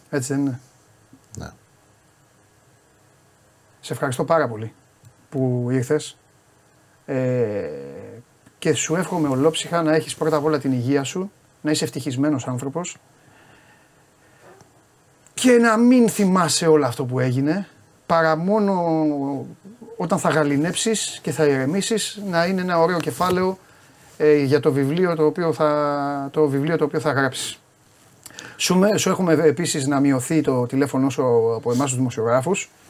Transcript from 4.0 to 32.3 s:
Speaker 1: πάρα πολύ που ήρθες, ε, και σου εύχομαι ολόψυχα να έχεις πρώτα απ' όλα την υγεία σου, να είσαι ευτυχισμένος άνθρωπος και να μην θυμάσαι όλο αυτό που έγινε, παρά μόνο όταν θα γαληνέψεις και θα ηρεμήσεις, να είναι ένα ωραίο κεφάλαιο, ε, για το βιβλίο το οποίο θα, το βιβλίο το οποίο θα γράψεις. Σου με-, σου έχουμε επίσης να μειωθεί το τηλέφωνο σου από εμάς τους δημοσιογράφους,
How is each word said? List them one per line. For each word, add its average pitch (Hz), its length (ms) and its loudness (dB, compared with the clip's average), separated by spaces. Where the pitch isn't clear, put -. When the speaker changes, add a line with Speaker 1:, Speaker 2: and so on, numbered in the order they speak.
Speaker 1:
πάρα 156 240 2
πολύ 110 240 -10
που 123 360 -2
ήρθες, 131 460 -2
ε, 127 640 -2
και 156 160 0
σου - 200 -4
εύχομαι 165 340 -2
ολόψυχα 160 540 0
να 156 120 2
έχεις 156 200 -2
πρώτα 156 220 0
απ' 143 80 0
όλα 156 140 0
την 135 140 -2
υγεία 131 320 0
σου, 185 260 -8
να 151 100 -2
είσαι 156 140 0
ευτυχισμένος 139 640 -4
άνθρωπος 135 480 -8
και 254 160 2
να 233 260 6
μην 240 320 6
θυμάσαι 185 580 0
όλο 151 200 4
αυτό 127 180 -4
που 127 140 -4
έγινε, 135 500 -2
παρά 160 300 2
μόνο 196 380 0
όταν 180 220 -2
θα 175 100 0
γαληνέψεις 156 960 0
και 170 80 -6
θα 151 140 0
ηρεμήσεις, 170 840 0
να 170 200 0
είναι 190 140 -2
ένα 180 180 0
ωραίο 170 220 2
κεφάλαιο, 180 580 0
ε, 151 200 4
για 143 240 4
το 147 120 2
βιβλίο 160 440 0
το 156 80 2
οποίο 156 280 0
θα, 143 800 0
το 156 160 2
βιβλίο 143 280 0
το 156 80 -2
οποίο 147 160 -2
θα 147 120 0
γράψεις. 135 460 -2
Σου - 200 0
με-, 196 200 4
σου 151 120 0
έχουμε 180 240 2
επίσης 151 540 2
να 139 140 0
μειωθεί 139 400 2
το 131 260 0
τηλέφωνο 135 440 0
σου 117 440 2
από 113 180 -4
εμάς 135 160 0
τους 127 80 -4
δημοσιογράφους, 123 720 -2